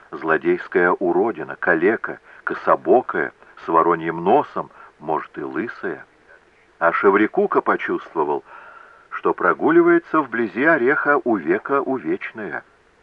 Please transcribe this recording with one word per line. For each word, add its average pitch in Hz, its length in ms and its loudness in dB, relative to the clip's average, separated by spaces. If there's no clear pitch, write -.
злодейская 82 800 0
уродина, 90 640 0
калека, 180 640 0
кособокая, 82 880 0
с - 20 -18
вороньим 82 560 2
носом, 95 480 0
может, 76 380 -8
и 78 40 -10
лысая. 71 640 -8
А 85 140 2
Шеврикука 107 680 2
почувствовал, 80 840 -4
что - 240 -2
прогуливается 160 880 2
вблизи 113 420 -4
ореха 147 540 2
Увека 110 640 0
Увечная. 90 800 -6